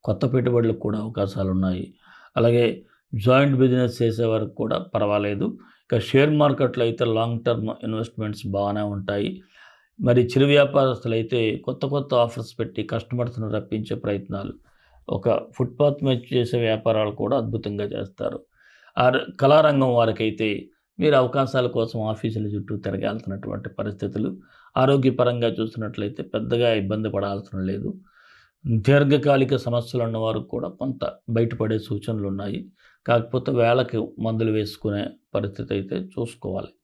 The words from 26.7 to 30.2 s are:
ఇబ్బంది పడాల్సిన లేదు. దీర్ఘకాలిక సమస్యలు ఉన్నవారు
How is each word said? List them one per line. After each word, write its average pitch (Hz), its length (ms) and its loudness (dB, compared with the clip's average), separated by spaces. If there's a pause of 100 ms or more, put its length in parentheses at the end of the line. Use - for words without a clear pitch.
ఇబ్బంది 107 340 -4
పడాల్సిన 98 440 -4 (120)
లేదు. 101 180 -6 (1000)
దీర్ఘకాలిక 139 680 4 (100)
సమస్యలు 120 380 -2
ఉన్నవారు 110 380 -2 (120)